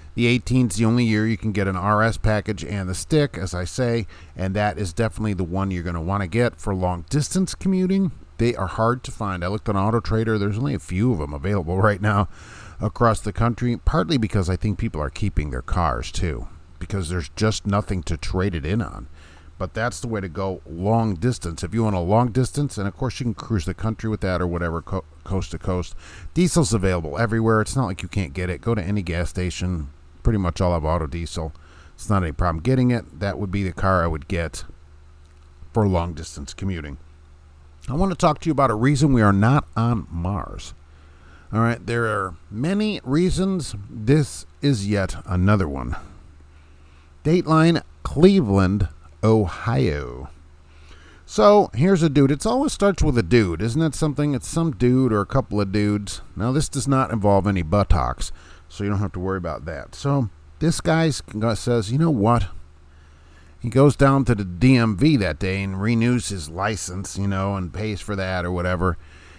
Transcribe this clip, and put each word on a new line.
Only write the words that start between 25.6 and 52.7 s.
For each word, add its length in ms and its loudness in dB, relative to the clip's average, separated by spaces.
Diesel's 400 2
available 440 0
everywhere. 440 2
It's 140 -4
not 100 0
like 160 -6
you 80 -10
can't 240 -4
get 160 -4
it. 120 -6
Go 140 -2
to 80 -2
any 180 -2
gas 280 -2
station. 600 -4
Pretty 160 2
much 200 -2
all 140 2
have 100 0
auto 220 0
diesel. 480 -8
It's 160 -10
not 140 2
any 80 -2
problem 320 0
getting 280 2
it. 280 -4
That 180 -4
would 140 -6
be 120 0
the 80 -2
car 320 2
I 40 0
would 200 -4
get 380 -6
for 160 2
long 260 0
distance 400 -12
commuting. 440 -6
I 60 -4
want 180 2
to 60 -6
talk 220 2
to 100 -2
you 20 4
about 200 4
a 40 0
reason 380 4
we 80 6
are 120 8
not 340 4
on 320 0
Mars. 640 -6
All 60 2
right, 260 0
there 200 -2
are 300 -4
many 540 -2
reasons. 720 0
This 560 0
is 260 2
yet 380 0
another 420 4
one. 280 -6
Dateline, 580 4
Cleveland, 880 4
Ohio. 1080 0
So 480 6
here's 300 4
a 60 4
dude. 220 6
It 140 -2
always 280 2